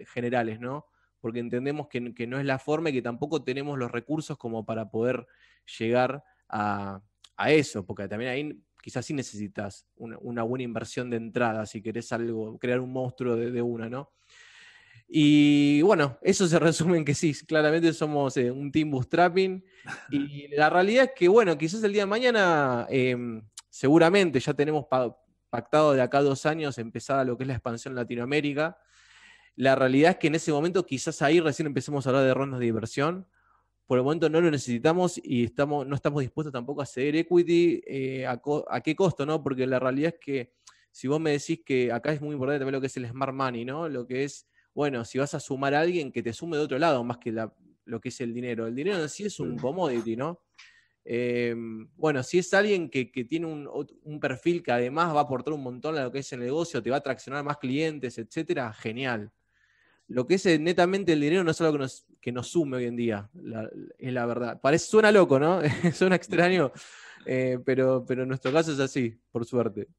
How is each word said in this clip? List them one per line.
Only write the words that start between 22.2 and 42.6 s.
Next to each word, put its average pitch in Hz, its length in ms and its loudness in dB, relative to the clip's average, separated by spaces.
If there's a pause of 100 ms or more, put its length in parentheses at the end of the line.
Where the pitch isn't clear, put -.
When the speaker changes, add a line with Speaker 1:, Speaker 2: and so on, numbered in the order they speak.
Speaker 1:
em, 123 520 0 (280)
seguramente 165 720 6
ya 147 140 -2
tenemos 147 320 -2
pa-, 127 320 -2 (320)
pactado 151 440 2
de 131 80 4
acá 123 180 2
a 143 40 4
dos 139 220 0
años 151 320 -2
empezar 120 420 -4
a 131 40 2
lo 123 140 -2
que 131 60 -6
es 131 40 -4
la 135 60 -4
expansión 117 380 -8
en 131 60 -8
Latinoamérica. 139 800 -2 (800)
La 135 200 4
realidad 131 360 6
es 180 60 -2
que 170 100 0
en 151 80 2
ese 165 160 -2
momento 170 340 0
quizás - 360 -6
ahí 156 180 6
recién 156 280 0
empecemos 143 380 -4
a 135 40 2
hablar 135 160 4
de 131 80 4
rondas 131 260 -2
de 120 80 0
inversión. 139 600 -2 (580)
Por 127 140 2
el 127 40 2
momento 156 260 2
no 160 120 4
lo 175 80 6
necesitamos 151 760 0
y 120 200 0
estamos, 143 420 -2
no 139 80 -6
estamos 147 280 -4
dispuestos 151 300 -6
tampoco 135 300 -8
a 131 60 -6
ceder 147 300 -2
equity, 170 680 2
eh, 131 400 -6
a 127 120 -4
co-, 147 300 -4
a 120 140 -4
qué 156 140 -2
costo, 156 320 0
¿no? 156 160 -2
Porque 127 240 -2
la 131 100 0
realidad 135 380 0
es - 40 -20
que 135 340 -6 (360)
si - 180 -10
vos 147 120 0
me 160 120 0
decís 147 320 -2
que 127 280 0
acá 120 220 -2
es 147 80 -4
muy 151 120 -8
importante 139 260 -2
también 135 140 -4